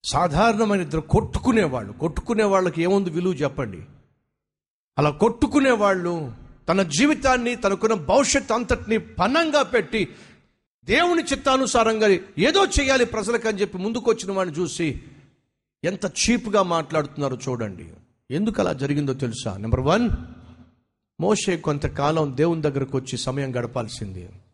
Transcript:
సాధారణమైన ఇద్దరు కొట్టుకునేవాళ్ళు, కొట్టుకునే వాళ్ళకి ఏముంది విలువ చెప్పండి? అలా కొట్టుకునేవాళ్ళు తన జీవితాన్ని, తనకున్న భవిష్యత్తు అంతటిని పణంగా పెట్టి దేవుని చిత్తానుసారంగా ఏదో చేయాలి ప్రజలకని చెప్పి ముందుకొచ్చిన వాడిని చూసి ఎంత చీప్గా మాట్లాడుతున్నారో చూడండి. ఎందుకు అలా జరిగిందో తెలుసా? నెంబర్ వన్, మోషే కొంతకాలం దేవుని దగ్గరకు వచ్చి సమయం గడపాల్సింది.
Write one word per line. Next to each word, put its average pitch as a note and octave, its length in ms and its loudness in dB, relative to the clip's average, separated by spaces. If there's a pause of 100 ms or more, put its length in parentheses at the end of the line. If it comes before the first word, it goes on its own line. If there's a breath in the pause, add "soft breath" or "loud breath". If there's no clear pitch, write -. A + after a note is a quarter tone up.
(120)
సాధారణమైన F#3 680 2
ఇద్దరు D#3 200 -4
కొట్టుకునేవాళ్ళు, D#3 920 0
కొట్టుకునే G#3 500 -2
వాళ్ళకి F#3 400 2
ఏముంది F#3+ 260 2
విలువ F3 240 -2
చెప్పండి? B2+ 500 -4 (1120)
అలా D3 120 2
కొట్టుకునేవాళ్ళు G3+ 1200 2 (360)
తన F#3+ 140 4
జీవితాన్ని, B3 720 2
తనకున్న G#3+ 380 0
భవిష్యత్తు G#3 600 2
అంతటిని A3 440 -2
పణంగా C#4+ 680 0
పెట్టి G#3 520 -2 (680 loud breath)
దేవుని E4 380 2
చిత్తానుసారంగా B3+ 840 2 (320)
ఏదో D#4+ 260 4
చేయాలి C4 400 2
ప్రజలకని A3 560 -2
చెప్పి G3 160 -2
ముందుకొచ్చిన A3 540 -2
వాడిని F3+ 280 -4
చూసి E3 440 -4 (800)
ఎంత F#3 220 -4
చీప్గా G#3+ 580 2
మాట్లాడుతున్నారో D3 760 -2 (120)
చూడండి. F#2+ 440 -8 (380)
ఎందుకు G#3 300 0
అలా F3+ 120 2
జరిగిందో C#3+ 400 -2
తెలుసా? A2+ 440 -6
నెంబర్ A2 220 0
వన్, F#3+ 300 2 (1120)
మోషే F#3 360 0
కొంతకాలం D3 800 -2
దేవుని E3 240 2
దగ్గరకు C#3 360 -2
వచ్చి C3 200 -6
సమయం C3+ 340 -4
గడపాల్సింది. A2 760 -8 (240)